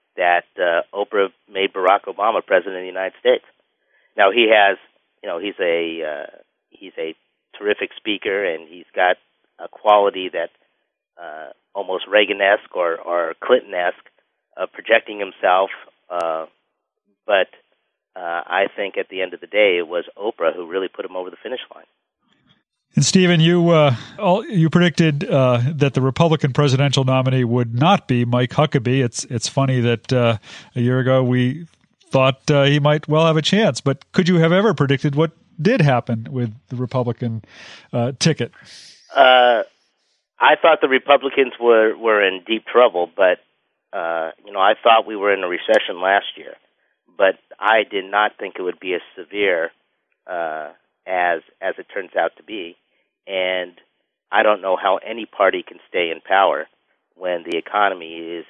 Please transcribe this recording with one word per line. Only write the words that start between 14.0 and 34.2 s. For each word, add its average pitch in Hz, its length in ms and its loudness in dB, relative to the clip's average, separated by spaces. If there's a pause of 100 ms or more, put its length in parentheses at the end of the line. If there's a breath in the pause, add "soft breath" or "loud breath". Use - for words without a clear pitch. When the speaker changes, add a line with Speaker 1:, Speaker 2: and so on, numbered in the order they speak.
Speaker 1:
of 92 160 -8
projecting 107 480 -2
himself. 95 500 0 (400)
Uh, 82 360 -6 (840)
but, 98 200 2 (680)
uh, 92 40 -18 (260)
I 95 300 -2
think 98 200 -8
at 95 140 -8
the 92 140 -8
end 90 100 -10
of 85 80 -16
the 87 60 -20
day, 101 320 2
it 82 80 -6
was 85 180 -8 (100)
Oprah 85 400 -4
who 87 120 -12
really 92 200 -6
put - 160 -12
him 90 120 -14
over 92 160 -10
the 85 100 -20
finish 120 200 -12 (120)
line. - 120 -20 (1080)
Speaker 2:
And 147 100 2
Stephen, 180 360 4
you, 170 300 4
uh, 151 260 4 (240 loud breath)
all, 202 260 0
you 160 240 0
predicted, 165 580 2
uh, 131 380 2
that 143 300 0
the 135 60 0
Republican 147 520 0
presidential 135 520 2
nominee 131 380 0
would 120 300 -2
not 165 340 2
be 120 160 0
Mike 123 280 0
Huckabee. 135 520 0
It's, - 220 -6
it's 120 220 -6
funny 131 340 0
that, 120 320 0
uh, 117 240 2 (380 loud breath)
a 127 40 -6
year 123 200 0
ago 131 240 2
we 127 420 -2 (460)
thought, 131 400 2
uh, 143 140 4
he 147 140 4
might 151 280 0
well 156 180 2
have 160 120 2
a 156 40 0
chance, 190 400 0
but - 300 -6
could 175 180 0